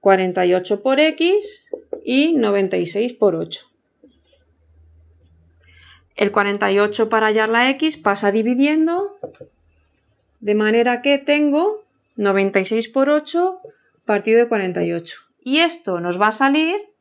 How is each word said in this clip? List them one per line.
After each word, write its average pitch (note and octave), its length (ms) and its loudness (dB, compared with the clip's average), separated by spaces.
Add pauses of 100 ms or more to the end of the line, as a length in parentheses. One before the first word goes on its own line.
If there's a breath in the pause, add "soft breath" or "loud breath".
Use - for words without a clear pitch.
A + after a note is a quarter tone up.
Cuarenta F#3 440 2
y F3+ 80 4
ocho F#3 280 -2
por C4 180 0
X E4 640 0 (400)
y C#4+ 320 2
noventa G3+ 400 0
y F3 80 -2
seis A3 260 -4
por G3+ 240 2
ocho. - 320 -10 (2500 soft breath)
El G3+ 160 0
cuarenta G3+ 400 0
y G3+ 80 2
ocho G#3 300 0
para A3 180 2
hallar A3 220 0
la A#3 220 2
X D#4 260 -4
pasa G3+ 340 0
dividiendo, D4+ 840 0 (1200)
de G#3 160 0
manera A#3 460 2
que C#4+ 160 2
tengo D4 680 0 (320)
noventa G3 460 0
y F#3+ 40 -4
seis A3+ 220 -4
por C4+ 220 0
ocho E4+ 500 -2 (460 soft breath)
partido A3 340 2
de A#3 80 2
cuarenta F#3+ 360 -2
y E3+ 100 -4
ocho. E3+ 260 -10 (220)
Y C4+ 180 0
esto D#4+ 400 -2
nos F3 200 -4
va G#3 80 2
a A3 40 2
salir D4+ 460 0 (240)